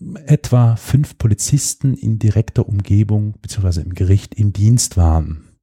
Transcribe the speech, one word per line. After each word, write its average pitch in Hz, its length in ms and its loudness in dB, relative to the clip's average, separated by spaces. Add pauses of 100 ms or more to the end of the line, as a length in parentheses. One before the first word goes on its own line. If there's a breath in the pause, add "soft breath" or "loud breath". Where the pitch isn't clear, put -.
(260)
etwa 123 500 2
fünf - 420 -2
Polizisten - 760 -2
in 110 260 -4
direkter 110 480 0
Umgebung 104 760 0
beziehungsweise 87 400 -4
im 90 140 -8
Gericht 95 400 0
im 104 160 0
Dienst 110 460 2
waren. 78 480 0 (180)